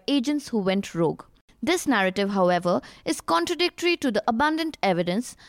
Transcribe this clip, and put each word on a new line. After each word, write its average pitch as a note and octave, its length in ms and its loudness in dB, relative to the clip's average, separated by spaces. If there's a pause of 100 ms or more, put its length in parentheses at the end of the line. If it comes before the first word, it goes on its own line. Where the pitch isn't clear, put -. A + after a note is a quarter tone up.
agents C#4 440 0
who A#3 100 -2
went F#3+ 340 0
rogue. E3 300 0 (360)
This B3 280 -2
narrative, G3 420 2
however, F3+ 520 2 (220)
is - 160 -4
contradictory E4+ 800 0
to C4+ 140 0
the G#3 160 0
abundant D4+ 560 0
evidence, F3+ 520 0 (140)